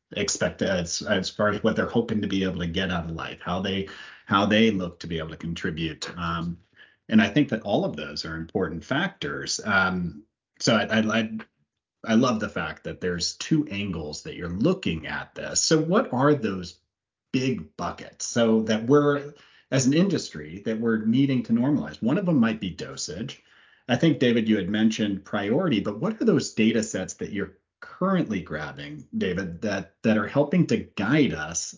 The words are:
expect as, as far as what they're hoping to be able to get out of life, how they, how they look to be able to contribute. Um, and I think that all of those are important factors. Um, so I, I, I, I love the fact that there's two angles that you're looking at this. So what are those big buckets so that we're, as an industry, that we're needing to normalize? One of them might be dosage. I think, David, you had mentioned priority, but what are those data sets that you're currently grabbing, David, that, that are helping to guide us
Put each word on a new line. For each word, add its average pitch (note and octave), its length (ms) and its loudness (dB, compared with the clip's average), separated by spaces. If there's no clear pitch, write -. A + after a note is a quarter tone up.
expect G2+ 500 -2
as, F#2 400 -2
as F#2+ 280 -2
far G#2 180 0
as G2+ 140 -2
what A2 140 2
they're - 100 0
hoping A2+ 360 -2
to G2 60 -2
be F#2+ 160 0
able F2+ 160 -4
to F2 60 -2
get F2+ 240 -2
out E2+ 140 -4
of E2 80 -8
life, C#2+ 280 -10
how F2+ 200 -4
they, G2 280 -4
how G#2 200 4
they A2 240 6
look F2+ 300 -4
to - 60 -10
be E2 120 -4
able D#2 120 -8
to E2 60 -12
contribute. E2 840 -6
Um, E2+ 400 -4
and A2 120 6
I G#2 80 4
think D3 200 2
that A2 140 -2
all A#2 220 0
of - 120 -4
those D2+ 280 -8
are D#2+ 120 -8
important E2 480 -4
factors. D2 800 -4
Um, F#2 580 0
so A#2+ 160 4
I, G2+ 80 2
I, A2 340 2
I, A2 120 -2
I A2+ 100 2
love A#2 260 4
the - 80 -4
fact E2 360 -6
that D#2+ 160 -10
there's F2 340 -2
two - 360 0
angles E2+ 520 -6
that - 120 -12
you're E2+ 140 -8
looking F#2 580 0
at - 280 -10
this. - 260 -2
So D#3+ 200 4
what F3 320 2
are C#3+ 220 4
those F#2+ 440 -4
big C3 440 -2
buckets - 500 -10
so A2+ 360 4
that A2 240 0
we're, C#3+ 480 4
as C3 160 2
an C#3 80 4
industry, G2+ 720 -2
that A2 140 -2
we're A2+ 240 2
needing C3 400 4
to A2+ 80 -2
normalize? A#2+ 500 0
One C3 160 2
of F#3+ 80 -2
them D#3+ 140 4
might A2+ 200 2
be F#2+ 100 -4
dosage. - 720 -10
I A#2+ 80 2
think, D#3 220 4
David, A2+ 300 4
you G#2+ 80 6
had F#2 120 -2
mentioned G#2+ 560 2
priority, A2 560 0
but G#2+ 180 -4
what G#3+ 220 -4
are D4+ 40 -2
those E3+ 300 2
data A2+ 280 4
sets F#2+ 320 -6
that - 180 -10
you're G2 240 -8
currently F3 600 -2
grabbing, D2+ 680 -10
David, F#2 460 -4
that, G2 400 -4
that A2 140 4
are G#2 120 0
helping D3+ 400 4
to A2+ 100 2
guide G2+ 560 0
us - 440 -8